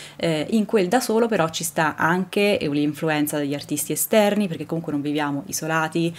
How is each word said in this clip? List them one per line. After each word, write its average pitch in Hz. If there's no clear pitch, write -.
Eh, 156
in 220
quel 196
da 247
solo 226
però 165
ci 170
sta 160
anche, 185
eh, 156
l'influenza 147
degli 143
artisti 147
esterni, 208
perché 156
comunque 165
non 147
viviamo 147
isolati, 160